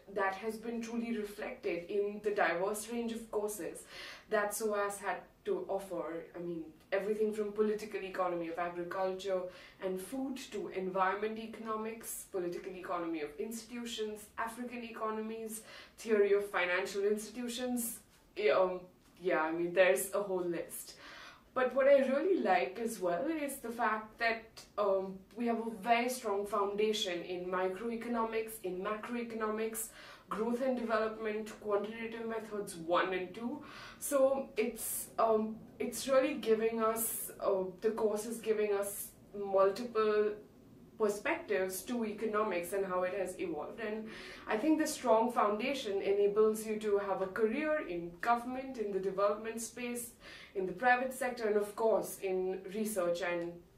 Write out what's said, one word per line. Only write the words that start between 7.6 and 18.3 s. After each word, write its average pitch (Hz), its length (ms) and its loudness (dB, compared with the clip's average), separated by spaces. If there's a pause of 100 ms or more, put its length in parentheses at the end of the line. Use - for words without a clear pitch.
economy 180 460 -2
of 165 100 -6
agriculture 185 840 -2 (420)
and 190 160 -2
food 269 380 -6 (140)
to 190 180 -4
environment 190 680 0
economics, 220 920 -6
political 180 420 -4
economy 170 480 -4
of 147 160 -6
institutions, 220 880 -8 (100)
African 240 460 -6
economies, 220 800 -6 (360)
theory 202 360 4
of 202 160 2
financial 190 540 0
institutions. 240 960 -2 (380)